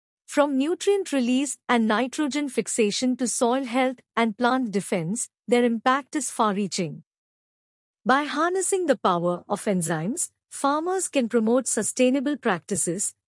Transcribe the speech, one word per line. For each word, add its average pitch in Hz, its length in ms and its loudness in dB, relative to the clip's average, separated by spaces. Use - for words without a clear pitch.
From 285 320 2
nutrient 349 560 0
release 254 440 0
and 226 180 4
nitrogen 262 640 -2
fixation 240 680 0
to 247 100 -2
soil 254 360 0
health 254 340 0
and 226 220 0
plant 247 340 0
defense, 185 580 -4
their 240 160 4
impact 254 520 0
is 285 140 -2
far-reaching. 190 760 -2
By 269 200 4
harnessing 359 600 0
the 277 100 2
power 175 500 0
of 202 180 -4
enzymes, 180 680 -2
farmers 320 580 -2
can 240 220 0
promote 240 380 2
sustainable 254 680 0
practices, 185 800 -2